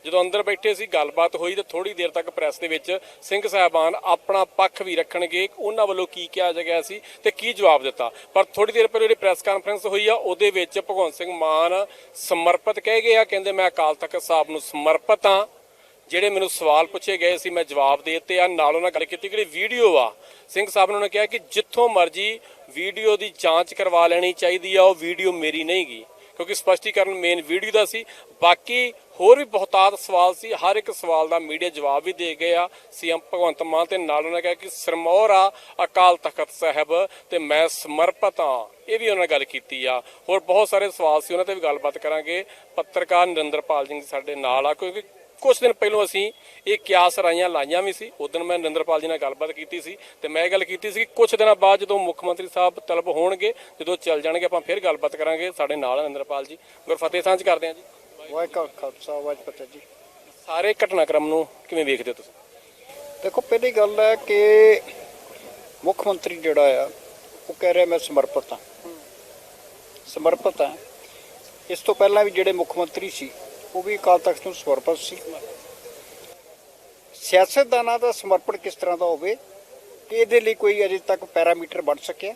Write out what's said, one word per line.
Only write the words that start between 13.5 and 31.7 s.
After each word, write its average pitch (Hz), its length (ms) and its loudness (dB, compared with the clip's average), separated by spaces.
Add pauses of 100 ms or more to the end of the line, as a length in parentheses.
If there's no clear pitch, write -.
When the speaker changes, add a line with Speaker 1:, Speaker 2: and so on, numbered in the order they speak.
Speaker 1:
"ਮੈਂ 185 160 0
ਅਕਾਲ 156 260 0
ਤਖਤ 170 280 -8
ਸਾਹਿਬ 156 280 0
ਨੂੰ 156 100 -8
ਸਮਰਪਿਤ 156 640 0
ਹਾਂ, 196 200 4 (600)
ਜਿਹੜੇ 185 220 0
ਮੈਨੂੰ 190 200 -2
ਸਵਾਲ 160 360 2
ਪੁੱਛੇ 185 300 -6
ਗਏ 175 220 2
ਸੀ, 180 120 -8
ਮੈਂ 170 140 -2
ਜਵਾਬ 143 380 2
ਦੇ 160 100 -6
ਦਿੱਤੇ 180 280 -2
ਆ।" 180 60 6
ਨਾਲ 160 300 2
ਉਹਨਾਂ 175 140 0
ਗੱਲ 160 140 -4
ਕੀਤੀ, 175 240 -10
ਜਿਹੜੀ 208 160 -4
ਵੀਡੀਓ 196 520 2
ਆ, 117 180 2 (340)
ਸਿੰਘ 196 220 -4
ਸਾਹਿਬ 190 200 2
ਨੇ 208 60 -4
ਉਹਨਾਂ 202 120 -2
ਕਿਹਾ 208 180 -2
ਕਿ 226 120 -8 (120)
ਜਿੱਥੋਂ 233 380 0
ਮਰਜ਼ੀ 196 520 0 (300)
ਵੀਡੀਓ 202 460 -2
ਦੀ 196 220 -8
ਜਾਂਚ 170 360 0
ਕਰਵਾ 175 320 2
ਲੈਣੀ 175 260 2
ਚਾਹੀਦੀ 180 440 -2
ਆ, 185 60 8
ਉਹ 190 120 8
ਵੀਡੀਓ 175 380 -4
ਮੇਰੀ 156 320 -4
ਨਹੀਂ 175 220 -2
ਗੀ, 113 180 -18 (320)
ਕਿਉਂਕਿ 180 180 -8
ਸਪਸ਼ਟੀਕਰਨ 190 600 0
ਮੇਨ 175 280 -2
ਵੀਡੀਓ 190 280 -4
ਦਾ 170 140 2
ਸੀ। 226 200 -6 (380)
ਬਾਕੀ 240 500 2 (280)
ਹੋਰ 233 180 10
ਵੀ 294 60 -4
ਬਹੁਤਾਤ 196 540 2
ਸਵਾਲ 180 360 2
ਸੀ, 220 180 -10
ਹਰ 190 240 0
ਇੱਕ 208 140 -4
ਸਵਾਲ 160 380 0
ਦਾ 165 100 0
ਮੀਡੀਆ 160 300 -4
ਜਵਾਬ 147 360 -2